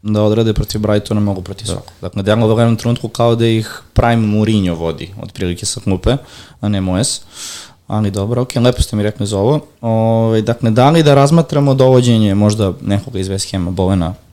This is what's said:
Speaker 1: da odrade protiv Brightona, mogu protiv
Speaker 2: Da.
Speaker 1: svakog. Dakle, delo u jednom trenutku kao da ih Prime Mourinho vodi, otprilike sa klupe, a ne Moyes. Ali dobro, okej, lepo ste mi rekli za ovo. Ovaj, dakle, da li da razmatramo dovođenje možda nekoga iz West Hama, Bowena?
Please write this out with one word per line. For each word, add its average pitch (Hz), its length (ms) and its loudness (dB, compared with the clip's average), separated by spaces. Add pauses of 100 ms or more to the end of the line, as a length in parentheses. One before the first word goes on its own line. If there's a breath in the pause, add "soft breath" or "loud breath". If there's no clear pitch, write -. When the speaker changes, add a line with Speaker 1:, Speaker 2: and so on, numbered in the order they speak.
Speaker 1:
da 104 180 0
odrade 107 320 2
protiv 107 280 -4
Brightona, 104 400 -2
mogu 98 200 -2
protiv 95 260 -12
Speaker 2:
Da. 101 60 -4
Speaker 1:
svakog. - 280 -12
Dakle, 95 220 -8
delo 110 240 2
u - 40 2
jednom 117 260 2
trenutku 120 320 -4
kao 117 260 0
da 117 120 2
ih 113 340 -2 (120)
Prime 117 240 2
Mourinho 104 580 2
vodi, 82 340 -6 (100)
otprilike - 460 -6
sa - 140 -8
klupe, 98 360 0 (440 loud breath)
a 104 100 -4
ne 98 120 -2
Moyes. 92 400 -2 (680 loud breath)
Ali 107 240 -2
dobro, 104 300 -2
okej, 123 200 -2
lepo 123 200 2
ste - 140 -4
mi 107 80 -2
rekli 104 240 -4
za 104 100 -2
ovo. 127 220 2 (220)
Ovaj, 113 600 0
dakle, 117 300 -2
da 127 180 4
li 165 140 4
da 147 100 4
razmatramo 143 600 2
dovođenje 123 600 4
možda 104 440 2
nekoga 101 400 -4
iz 95 80 -4
West 98 240 -6
Hama, 90 220 -4
Bowena? 92 400 0 (200)